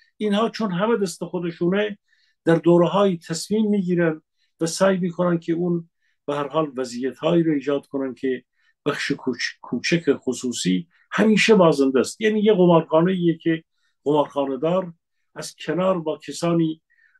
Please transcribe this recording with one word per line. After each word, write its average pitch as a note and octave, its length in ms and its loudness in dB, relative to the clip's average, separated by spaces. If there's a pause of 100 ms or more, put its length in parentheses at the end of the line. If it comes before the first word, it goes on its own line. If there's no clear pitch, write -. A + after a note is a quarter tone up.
(160)
اینها G#3+ 340 0
چون A3 220 -4
همه G#3+ 240 0
دست F#3+ 280 -4
خودشونه، F3+ 720 -2 (460)
در E3 100 4
دوره‌های F3 640 4
تصمیم G#3 520 -2
می‌گیرن F3 520 0 (380)
و E3 60 -2
سعی F#3+ 320 0
می‌کنن F3 400 -2
که E3+ 140 -4
اون، E3+ 380 -2 (360)
به C#3+ 100 -4
هر C#3+ 120 -4
حال، D3 280 -2
وضعیت‌هایی C3 640 -2
رو D#3+ 100 2
ایجاد C#3+ 340 -2
کنن C3+ 280 -6
که B2+ 300 -4 (420)
بخش - 260 -4
کوچ-، - 480 -6
کوچک C3+ 560 -2
خصوصی B2+ 720 -4 (220)
همیشه G#3+ 440 4
بازنده C#3 460 4
است. - 200 -4
یعنی G#3+ 200 2
یه G#3+ 120 4
قمارخانه‌ایه E3+ 880 2
که E3 260 -2 (400)
قمارخانه C#3 520 -2
دار E3+ 360 -2 (420)
از - 220 -12
کنار F3+ 440 -2
با D#3 180 -6
کسانی E3 640 -2 (380)